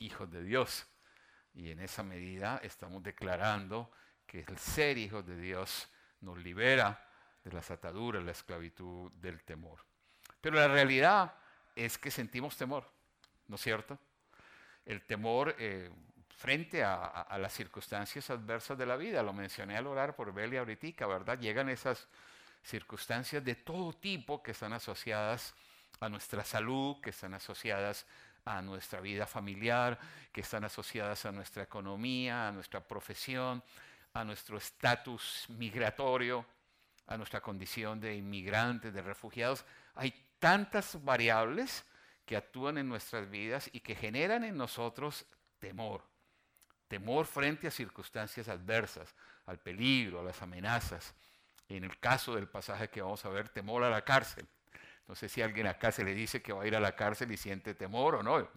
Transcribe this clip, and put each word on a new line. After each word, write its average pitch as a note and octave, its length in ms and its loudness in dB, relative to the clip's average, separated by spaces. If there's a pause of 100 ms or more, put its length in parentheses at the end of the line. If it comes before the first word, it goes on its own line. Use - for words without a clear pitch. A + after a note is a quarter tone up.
hijos G#2 320 -8
de F2 100 -6
Dios". A#2 420 2 (680)
Y E2 160 -10
en D#2+ 80 -10
esa F#2+ 240 -8
medida F#2+ 640 -6
estamos F#2 400 -12
declarando G2+ 880 -2 (340)
que F2+ 140 -12
el F2 180 -12
ser D3 400 2
hijos G#2 260 -6
de F2 120 -10
Dios F#2 520 -4 (340)
nos F2+ 140 -10
libera G#2 680 4 (400)
de F#2+ 80 -10
las E2+ 200 -8
ataduras, F#2+ 520 -4
la F2 100 -4
esclavitud F2+ 800 -10
del E2+ 300 -10
temor. D#2+ 380 -14 (600)
Pero D#3 140 4
la D3 120 12
realidad C#3+ 640 10 (420)
es A#2 220 0
que C#3+ 140 -6
sentimos B2+ 480 -4
temor, C3 280 -2 (640)
¿no G#2 80 -8
es - 60 -6
cierto? A2+ 360 0 (840)
El G#2+ 220 -6
temor, A#2 520 2
eh, F#2+ 320 -4 (380)
frente D3 560 2
a, F#2+ 120 4
a, F2 260 -6
a G2 160 -6
las F#2+ 160 -2
circunstancias G2+ 720 -6
adversas A2+ 480 -4
de B2+ 80 -2
la B2 140 2
vida. E3+ 240 2
Lo G2+ 100 0
mencioné G2+ 460 -6
al B2+ 80 -2
orar C#3 280 0
por G#2+ 160 -4
Belia A2+ 300 -2
ahoritica, A#2 460 -4
¿verdad? G2 320 0
Llegan A#2+ 320 0
esas B2+ 360 -2 (560)
circunstancias A#2+ 800 -4
de B2+ 120 0
todo E3 400 -4
tipo D3+ 480 -4
que - 80 -8
están G#2+ 240 -6
asociadas A2 800 -2 (460)
a A2+ 100 -2
nuestra G#2 340 -4
salud, C3+ 560 0
que G#2+ 100 -6
están F#2+ 220 -10
asociadas G2+ 760 -2 (380)
a G#2 160 -2
nuestra F#2+ 400 -8
vida G2+ 260 -2
familiar, A#2 720 2 (360)
que G#2 80 -6
están G#2+ 220 -4
asociadas G#2 600 -4
a G#2 80 -4
nuestra G2 300 -8
economía, A#2 840 -2
a G2+ 40 -4
nuestra G2 340 -8
profesión, B2 800 -4 (480)
a A2+ 120 -4
nuestro G#2+ 340 -6
estatus - 920 0
migratorio, A#2+ 960 2 (600)
a A2 100 -6
nuestra G#2+ 240 -4
condición G#2+ 600 -4
de G#2+ 160 -4
inmigrantes, G2+ 760 0
de F#2+ 100 -6
refugiados. A#2 600 -2 (300)
Hay C3+ 180 -2 (280)
tantas G3 640 4
variables A#2 800 4 (400)
que A2 100 -2
actúan C3+ 420 -2
en C3+ 100 -2
nuestras G#2+ 420 -4
vidas A2 420 -4
y A#2 60 -10
que G#2+ 160 -6
generan D#3 480 0
en G#3+ 140 -4
nosotros B2+ 720 -4 (340)
temor. G2 420 -6 (880)
Temor A2+ 360 2
frente D3 440 0
a - 20 0
circunstancias A2 800 -6
adversas, F#2+ 640 0 (320)
al F2+ 140 -10
peligro, G#2+ 580 2
a F2 60 -4
las F2+ 180 -6
amenazas. F#2 720 -2 (540)
En F#2+ 160 -6
el F#2 160 -8
caso B2 340 4
del G2+ 140 -2
pasaje G2+ 420 -6
que G#2 120 -6
vamos G2 220 -4
a G2+ 40 -6
ver, G2+ 200 -2
temor A2 360 0
a B2 60 6
la G#2+ 140 2
cárcel. - 400 4 (640)
No F#2 80 -12
sé G#2 140 -8
si - 120 -4
a A2+ 40 4
alguien G#2+ 240 0
acá G#2+ 240 2
se A#2 100 -2
le G2 140 0
dice A2 260 -2
que G2+ 100 -6
va G2 120 -4
a - 20 2
ir A2 80 4
a A2 60 6
la G2 160 4
cárcel G#2+ 340 0
y G2+ 60 -2
siente G2 400 -6
temor B2 400 4
o G#2 80 0
no. C#3 320 4